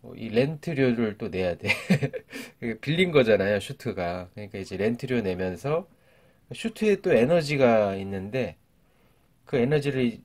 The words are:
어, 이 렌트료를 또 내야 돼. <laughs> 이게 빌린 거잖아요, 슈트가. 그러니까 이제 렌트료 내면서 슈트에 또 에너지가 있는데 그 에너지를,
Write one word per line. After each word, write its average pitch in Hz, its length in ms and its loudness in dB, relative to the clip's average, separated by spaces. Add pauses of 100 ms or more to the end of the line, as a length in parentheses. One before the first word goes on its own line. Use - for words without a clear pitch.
어, 120 120 -18
이 113 140 -10
렌트료를 127 880 0
또 110 120 -8
내야 90 280 -2
돼. - 120 -6
<laughs> - 920 -4
이게 113 180 -6
빌린 175 320 0
거잖아요, 104 480 4
슈트가. 90 760 -6
그러니까 104 260 -14
이제 95 180 -10
렌트료 120 440 0
내면서 95 640 -2 (680)
슈트에 214 440 0
또 185 160 0
에너지가 127 840 4
있는데 98 600 -6 (880)
그 - 120 -2
에너지를, 131 680 0